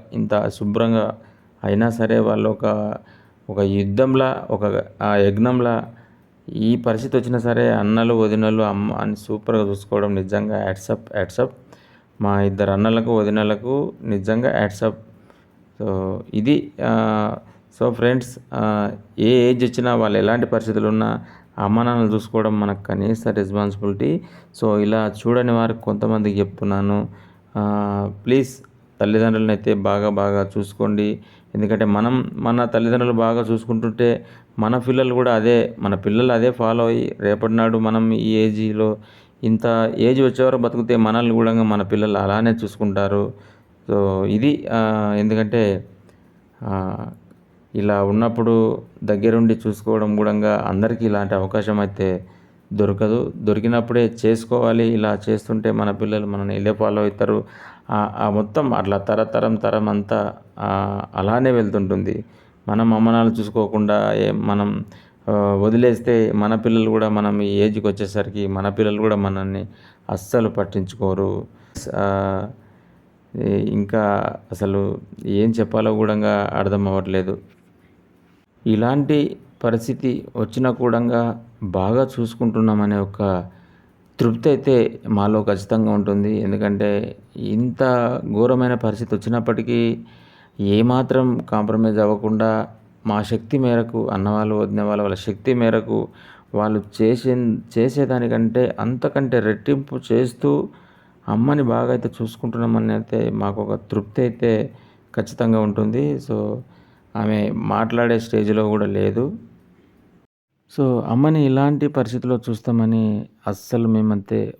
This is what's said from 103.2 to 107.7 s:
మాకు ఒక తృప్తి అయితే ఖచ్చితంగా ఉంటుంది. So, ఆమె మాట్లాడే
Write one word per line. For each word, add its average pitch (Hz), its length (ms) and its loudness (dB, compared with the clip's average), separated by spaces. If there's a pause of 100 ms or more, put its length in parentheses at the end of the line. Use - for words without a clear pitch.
మాకు 104 320 -4
ఒక 104 180 -4 (100)
తృప్తి 107 320 -2
అయితే 113 480 0 (460)
ఖచ్చితంగా 113 440 0
ఉంటుంది. 110 560 -2
So, 107 400 -6 (600)
ఆమె 107 380 0
మాట్లాడే 113 640 0